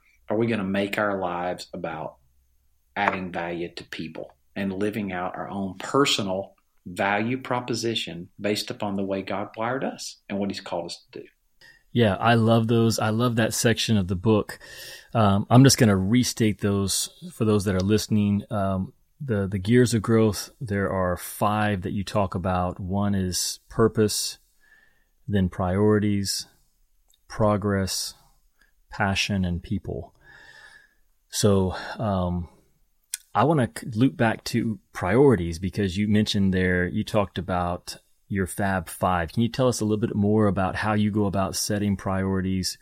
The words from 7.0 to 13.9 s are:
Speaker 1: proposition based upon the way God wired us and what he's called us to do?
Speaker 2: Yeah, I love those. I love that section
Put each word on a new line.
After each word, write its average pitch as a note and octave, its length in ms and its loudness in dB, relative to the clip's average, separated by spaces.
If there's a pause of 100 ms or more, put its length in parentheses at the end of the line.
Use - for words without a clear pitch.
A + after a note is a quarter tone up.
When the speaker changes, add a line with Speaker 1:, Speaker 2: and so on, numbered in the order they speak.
Speaker 1:
proposition A2+ 880 -6 (120)
based G#2 300 -2
upon G2+ 260 -6
the G2+ 80 -2
way G2 180 -4
God G2+ 340 -6
wired B2 280 -4
us - 320 -10 (120)
and G2 100 -4
what G2 120 -2
he's F#2 100 -10
called F2 260 -8
us - 260 -14
to - 80 -14
do? - 60 -16 (640)
Speaker 2:
Yeah, A2+ 240 4
I A#2 180 4
love A2+ 340 4
those. A#2 300 4
I A2 120 0
love A#2 260 0
that A#2 180 2
section A2+ 420 2